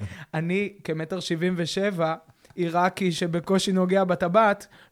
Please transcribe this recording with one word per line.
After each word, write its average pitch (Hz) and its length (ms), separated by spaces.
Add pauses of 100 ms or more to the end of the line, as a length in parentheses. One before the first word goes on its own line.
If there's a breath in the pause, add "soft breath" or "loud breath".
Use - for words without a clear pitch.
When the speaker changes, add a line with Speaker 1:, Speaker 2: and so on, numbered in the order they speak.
(140)
Speaker 1:
<laughs> - 200
Speaker 2:
אני, 180 400 (100)
כמטר 160 360
שבעים 175 380
ושבע, 170 580 (400 soft breath)
עיראקי 180 560
שבקושי 175 600
נוגע 185 320
בטבעת, 185 640 (240 soft breath)